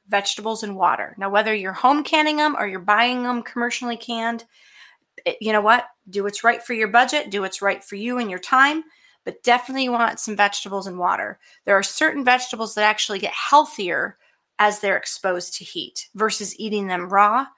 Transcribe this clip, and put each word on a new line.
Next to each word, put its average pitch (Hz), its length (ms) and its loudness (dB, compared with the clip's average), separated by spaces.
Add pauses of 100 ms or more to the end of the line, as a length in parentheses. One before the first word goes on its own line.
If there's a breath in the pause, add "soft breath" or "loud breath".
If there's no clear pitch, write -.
vegetables 208 540 -2
and 202 120 -6
water. 151 440 0
Now, 196 100 -4
whether 208 260 2
you're 190 200 -4
home 285 280 4
canning 302 380 2
'em 302 160 2
or 208 100 -2
you're 190 140 -6
buying 240 460 2
'em 240 160 -2
commercially 240 540 -6
canned, 233 500 -6 (800 soft breath)
it, - 140 -2
you 214 120 -2
know 214 80 4
what? 226 260 4 (220)
Do 196 140 -4
what's 202 220 -4
right 233 180 2
for - 100 -8
your 220 160 0
budget, 254 400 2
do 196 140 -4
what's 190 180 -6
right 196 240 -2
for 202 120 -12
you 240 220 -4
and 220 120 -4
your 180 80 -8
time, 285 460 2 (400 soft breath)
but - 180 -12
definitely 247 420 2
you 247 80 -2
want 233 260 0
some 208 180 -4
vegetables 202 500 0
and 180 120 -10
water. 180 400 -2 (260 soft breath)
There 202 120 4
are 196 60 4
certain 302 420 0
vegetables 247 500 0
that 214 100 0
actually 214 340 0
get - 160 -4
healthier 202 840 2 (420)
as 208 220 2
they're 196 160 0
exposed - 580 -4
to 180 100 -10
heat - 500 -12
versus 208 440 -2
eating 202 280 -4
them 180 240 -4
raw, 208 360 4 (100 soft breath)